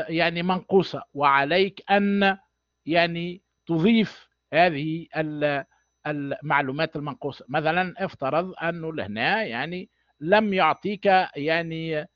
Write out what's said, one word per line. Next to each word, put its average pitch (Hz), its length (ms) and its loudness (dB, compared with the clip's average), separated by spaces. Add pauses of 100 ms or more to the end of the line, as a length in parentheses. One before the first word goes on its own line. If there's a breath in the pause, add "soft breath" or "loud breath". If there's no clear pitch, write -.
يعني، 170 340 0
منقوصة، 185 600 0 (100)
وعليك 143 800 2
أن، 202 460 4 (480)
يعني، 170 560 0 (240)
تضيف 190 600 2 (260)
هذه 156 540 0 (100)
ال-، 147 480 -2 (420)
المعلومات 147 880 -2
المنقوصة. 143 540 -10
مثلًا 160 480 -2
افترض 175 560 -4 (100)
أنه 165 300 -6
لهنا، 131 500 -2
يعني، 156 460 -8 (300)
لم 202 340 2
يعطيك، 185 520 0 (300)
يعني، 160 800 -4